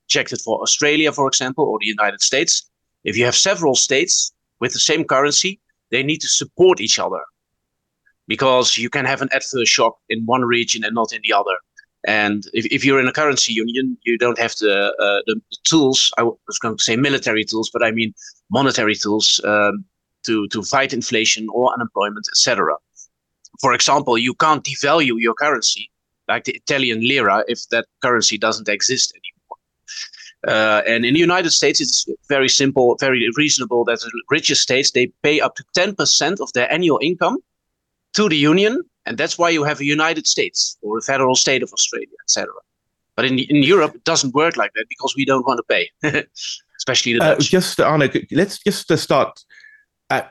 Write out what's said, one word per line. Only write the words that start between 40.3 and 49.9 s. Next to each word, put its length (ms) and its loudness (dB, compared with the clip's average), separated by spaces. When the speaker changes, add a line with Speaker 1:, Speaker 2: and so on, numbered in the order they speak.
Speaker 1:
or 160 -4
a 20 -6
federal 360 0
state 260 2
of 100 -6
Australia, 380 -4
et 200 -8
cetera. 240 -4
But 120 0
in, 120 0
in 240 2
Europe, 320 4
it 80 -20
doesn't 320 0
work 220 2
like 180 -2
that 140 -4
because 280 -6
we 80 -2
don't 220 0
want 120 0
to 100 -4
pay, 220 0
<laughs> 240 -2
especially 380 -2
the 80 2
Speaker 2:
Uh, 120 4
Speaker 1:
Dutch. 160 0
Speaker 2:
just, 300 2
Arno, 300 2
c-, 220 -4
let's 260 0
just, 320 -2
uh, 60 2
start. 480 0